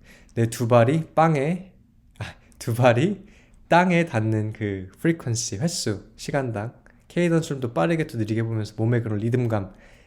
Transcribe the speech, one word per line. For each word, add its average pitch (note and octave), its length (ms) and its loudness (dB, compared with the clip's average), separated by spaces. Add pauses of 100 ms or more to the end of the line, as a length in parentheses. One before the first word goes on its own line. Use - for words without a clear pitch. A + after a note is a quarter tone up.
(360)
내 A#2 140 0
두 A#2 180 -4
발이 B2 460 4
빵에, D#3+ 600 0 (460)
아, - 60 -8 (340)
두 A#2+ 140 -4
발이 B2+ 520 2 (420)
땅에 E3+ 380 4
닿는 A2 480 0
그 F#2+ 360 -6 (120)
프리퀀시, A#2+ 580 -2
횟수, A#2+ 460 -4 (100)
시간당 A#2+ 580 -6 (360)
케이던스 E3 400 0
좀 C#3 100 -6
더 A#2+ 140 -6
빠르게 E3 340 0
또 B2 100 -10
느리게 A2 260 -2
보면서 A2 340 -4
몸의 A#2 260 0
그런 G#2+ 160 -4
리듬감, A2+ 540 -2 (340)